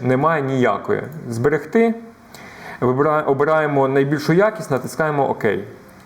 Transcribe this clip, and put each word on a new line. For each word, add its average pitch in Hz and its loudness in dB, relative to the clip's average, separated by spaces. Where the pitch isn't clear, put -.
немає 139 2
ніякої. 113 0
Зберегти. 151 2
Вибира-, 147 2
обираємо 143 2
найбільшу 139 0
якість, 208 2
натискаємо 143 -2
«ОК». - -6